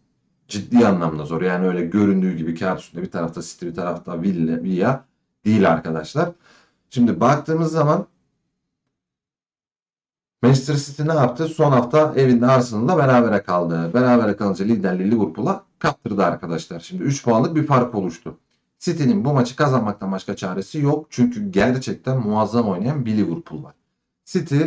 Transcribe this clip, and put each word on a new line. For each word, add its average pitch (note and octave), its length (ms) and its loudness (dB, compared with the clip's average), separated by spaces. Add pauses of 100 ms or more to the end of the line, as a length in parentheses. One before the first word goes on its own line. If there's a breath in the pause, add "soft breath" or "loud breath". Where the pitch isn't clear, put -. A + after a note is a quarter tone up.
(480)
Ciddi G#2+ 380 2
anlamda E2 380 0
zor. D#2+ 180 -4
Yani F#2 240 0
öyle F2+ 180 0
göründüğü F#2 520 2
gibi E2 180 -4
kağıt F#2 260 -4
üstünde F2 220 -12
bir F2+ 80 -10
tarafta E2 320 -8
City, - 240 -14
bir E2+ 80 -10
tarafta F2 480 -8
Villa, E2 400 -2
Villa F#2+ 420 0 (400)
değil G#2 260 4
arkadaşlar. E2 600 -2 (600 soft breath)
Şimdi A2 300 2
baktığımız D#3 520 2
zaman D#3+ 340 0 (2250)
Manchester C3+ 320 4
City - 280 -6
ne D#3+ 120 0
yaptı? D#3+ 340 0
Son C#3+ 240 2
hafta C3 440 4
evinde B2 300 4
Arsenal'la B2 520 2
berabere A#2 440 4
kaldı. E2+ 520 -2
Berabere A#2+ 420 2
kalınca G2 280 -2
liderliği F#2+ 460 0
Liverpool'a A#2 540 -2 (140)
kaptırdı G#2 460 -2
arkadaşlar. E2 560 -6
Şimdi F#3 220 -12
üç C#3+ 220 -2
puanlık D3+ 320 2
bir C#3+ 100 0
fark B2 280 2
oluştu. F2+ 440 -8 (400)
City'nin B2 460 0
bu D3 80 0
maçı B2 240 0
kazanmaktan G#2+ 560 -2
başka G2 240 -8
çaresi G2 440 -6
yok. D3 300 0
Çünkü A#2+ 400 0
gerçekten B2+ 680 0
muazzam G#2+ 500 0
oynayan A2+ 380 -2
bir G#2+ 100 0
Liverpool E2+ 480 -4
var. - 100 -20 (500)
City, D3 420 -2